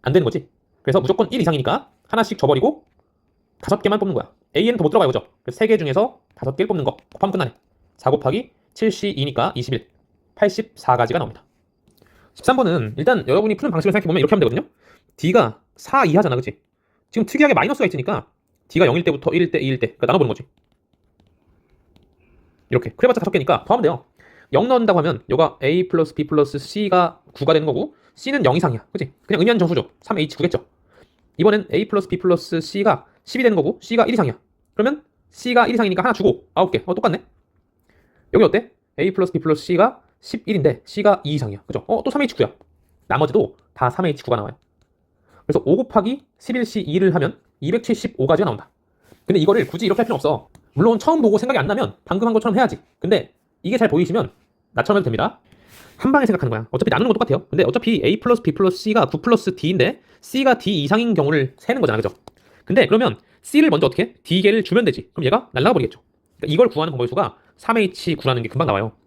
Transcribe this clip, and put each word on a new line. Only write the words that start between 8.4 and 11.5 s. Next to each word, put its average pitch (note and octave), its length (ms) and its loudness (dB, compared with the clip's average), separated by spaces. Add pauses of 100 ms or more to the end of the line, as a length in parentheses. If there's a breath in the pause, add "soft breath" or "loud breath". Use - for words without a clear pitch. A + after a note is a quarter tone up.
칠 A3 180 0
C - 200 -4
이니까 C3 440 -2
이십일, B2 320 -4 (460)
팔십사 - 640 -2
가지가 B2 220 -2
나옵니다. G#2 240 -10 (920 soft breath)